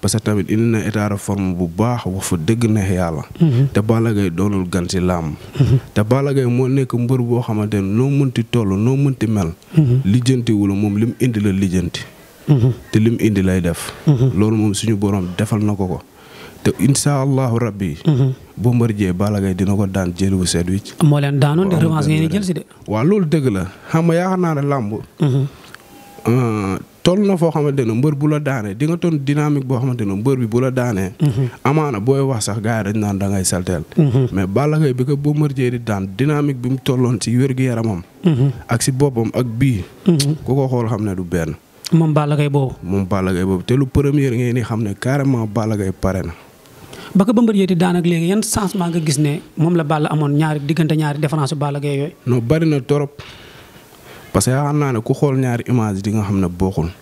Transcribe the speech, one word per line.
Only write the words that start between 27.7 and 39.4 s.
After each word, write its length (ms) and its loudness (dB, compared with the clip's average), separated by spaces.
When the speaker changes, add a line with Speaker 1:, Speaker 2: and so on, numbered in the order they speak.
Speaker 1:
ne 80 -2
mbër 220 0
bu 120 -2
la 120 0
daanee, 360 -4
di 120 -2
nga 100 -2
toll 260 0
dynamique 440 0
boo 100 0
xamante 280 -2
ne 100 -2
mbër 220 0
bi 100 -2
bu 120 0
la 120 0
daanee. 400 -2
Speaker 2:
Mhm. 280 0
Speaker 1:
Amaana 360 0
booy 220 2
wax 240 -2
sax 160 -4
gars 260 -2
yi 60 -2
dañ 60 0
naan 200 0
da 100 -2
ngay 160 0
salteel. 380 -2
Speaker 2:
Mhm. 380 2
Speaker 1:
Mais 140 -2
Balla 320 0
Gaye 160 2
bi 100 -2
ko 100 0
Bombardier 560 0
di 120 -4
daan, 240 -4
dynamique 420 0
bi 100 -4
mu 140 0
tolloon 380 2
ci 160 0
wér-gu-yaramam. 640 0
Speaker 2:
Mhm. 280 2
Speaker 1:
Ak 140 0
ci 100 0
boppam 440 0
ak 100 0